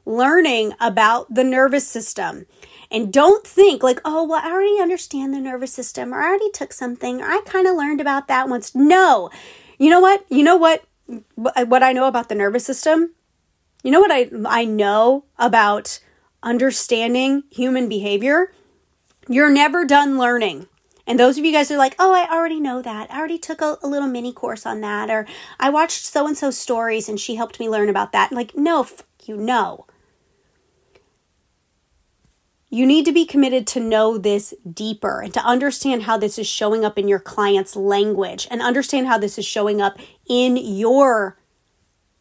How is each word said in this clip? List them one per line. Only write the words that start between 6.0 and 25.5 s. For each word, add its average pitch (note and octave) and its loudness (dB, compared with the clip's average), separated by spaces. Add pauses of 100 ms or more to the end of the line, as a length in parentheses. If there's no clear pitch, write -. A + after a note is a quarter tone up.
or - -4
I D#4+ 0
already G4+ 0
took - -12
something, B3 -8
or - -10
I F#4+ -2
kinda F#4 2
learned D4 -2
about C#4 -2
that C4 0
once." B3 -6
No. C#4+ 6 (480)
You D4 6
know F4+ 8
what? G4 4
You C#4+ 2
know E4+ 6
what, D#4+ 2 (500)
what B3 2
I C4 4
know B3+ 0
about A#3 -2
the G#3+ -4
nervous G#3 -2
system? D#4+ 0 (720)
You C4 -2
know D#4+ 6
what G4 6
I, B3+ 0 (160)
I A#3 0
know G#3+ 2 (140)
about G#3+ 2 (440)
understanding B3 -2
human B3+ -2
behavior? G#3+ 0 (760)
You're C#4+ 4
never D4 4
done C#4 4
learning. A3+ -2 (400)
And A#3+ 0
those B3+ 4
of D4+ -4
you E4 2
guys D4 0
are D4 -4
like, C4 0
"Oh, F#4+ 4
I F4 2
already E4 -2
know B3+ -6
that. A3 -12
I C4 -12
already D#4+ -6
took D#4+ -8
a, D4+ -2
a C#4+ -6
little C#4+ -2
mini B3 -6
course A#3+ -10
on G#3+ -8
that," G#3 -6
or, A3 -4 (320)